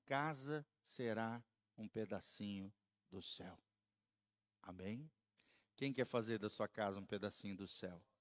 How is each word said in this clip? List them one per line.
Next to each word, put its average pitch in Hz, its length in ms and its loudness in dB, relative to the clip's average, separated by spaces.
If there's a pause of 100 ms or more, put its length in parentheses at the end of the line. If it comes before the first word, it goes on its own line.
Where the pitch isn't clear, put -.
casa 147 600 0 (160)
será 113 600 0 (340)
um 107 100 -4
pedacinho 101 840 -2 (380)
do 95 100 -8
céu. - 380 -8 (1000)
Amém? 101 500 -4 (640)
Quem 139 160 2
quer 127 140 6
fazer 113 340 4
da 104 100 2
sua 107 180 2
casa 101 320 2
um 101 60 -6
pedacinho 101 520 -2
do 95 100 -4
céu? 90 340 -6 (200)